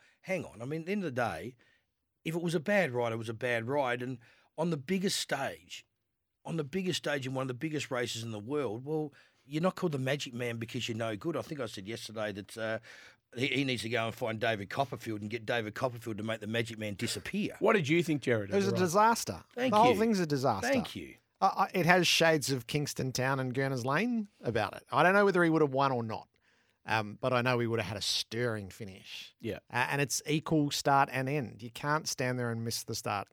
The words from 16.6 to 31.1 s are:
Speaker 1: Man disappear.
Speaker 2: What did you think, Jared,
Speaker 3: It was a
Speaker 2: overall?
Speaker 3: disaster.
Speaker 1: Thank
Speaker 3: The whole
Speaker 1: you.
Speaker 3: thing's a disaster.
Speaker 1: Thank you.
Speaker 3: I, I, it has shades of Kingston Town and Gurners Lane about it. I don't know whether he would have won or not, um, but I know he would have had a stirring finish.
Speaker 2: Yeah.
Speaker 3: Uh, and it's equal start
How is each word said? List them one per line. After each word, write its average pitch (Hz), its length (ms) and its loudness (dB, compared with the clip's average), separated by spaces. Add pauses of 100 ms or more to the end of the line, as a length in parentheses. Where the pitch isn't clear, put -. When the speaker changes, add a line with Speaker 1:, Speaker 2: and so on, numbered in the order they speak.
Speaker 1:
Man 107 160 -4
disappear. 123 640 -4
Speaker 2:
What 214 140 6
did 156 140 2
you 170 140 4
think, 151 200 0
Jared, 107 280 2
Speaker 3:
It 196 60 -2
was 196 100 4
a - 20 2
Speaker 2:
overall? 180 120 2
Speaker 3:
disaster. 185 640 2 (100)
Speaker 1:
Thank 247 180 0
Speaker 3:
The 208 80 6
whole 247 140 8
Speaker 1:
you. 190 60 -2
Speaker 3:
thing's 220 200 4
a 175 60 2
disaster. 131 420 2
Speaker 1:
Thank 262 280 0
you. 69 180 -10 (260)
Speaker 3:
I, 196 60 4
I, 196 280 2
it 175 120 4
has 175 220 8
shades 160 420 4
of 135 160 -2
Kingston 139 460 -2
Town 131 280 2
and 127 140 -2
Gurners 135 320 -2
Lane 208 420 0 (140)
about 107 320 0
it. - 160 -14
I 131 120 4
don't 180 120 8
know 208 100 8
whether 180 200 6
he 165 60 6
would 156 120 6
have 139 120 2
won 135 180 4
or 120 100 0
not, 110 260 -6 (580)
um, 104 340 0
but 127 120 0
I 123 100 4
know 123 160 2
he 120 80 0
would 113 120 0
have 104 100 -2
had 101 100 -6
a - 40 -6
stirring 110 680 -2
finish. - 680 -14
Speaker 2:
Yeah. 107 160 -6 (160)
Speaker 3:
Uh, 120 180 2
and 143 100 0
it's - 260 0
equal 151 440 2
start 139 420 4